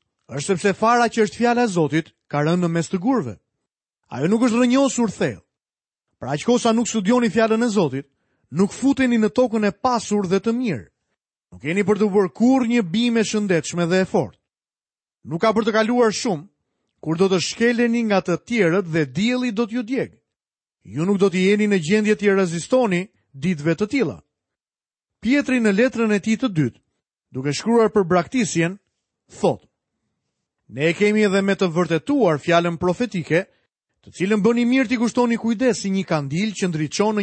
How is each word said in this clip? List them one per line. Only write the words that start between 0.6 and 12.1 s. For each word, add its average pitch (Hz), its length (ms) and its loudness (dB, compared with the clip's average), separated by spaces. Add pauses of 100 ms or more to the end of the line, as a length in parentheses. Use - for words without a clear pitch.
fara 240 300 2
që 220 180 0
është - 140 -10
fjala 240 240 2
e 214 80 -2
Zotit 160 400 -2 (160)
ka 143 160 -2
rënë 175 200 2
në 170 60 0
mes 170 200 -4
të 190 120 -4
gurve. 180 360 -2 (720)
Ajo 135 220 -4
nuk 226 160 2
është 233 140 0
rrënjosur 247 500 2
thellë. 135 320 -4 (760)
Pra, - 140 -8
aq 151 140 -6
kohë 240 160 2
sa 233 100 2
nuk 226 160 0
studioni 226 420 0
fjalën 220 340 2
e 247 80 0
Zotit, 143 340 -2 (440)
nuk 185 220 0
futeni 254 460 0
në 214 160 2
tokën 226 320 0
e 202 60 0
pasur 208 580 -2
dhe 190 100 2
të 226 140 -2
mirë. 220 320 -4 (640)
Nuk 90 120 -16
jeni 185 200 0
për 196 140 2
të 208 140 2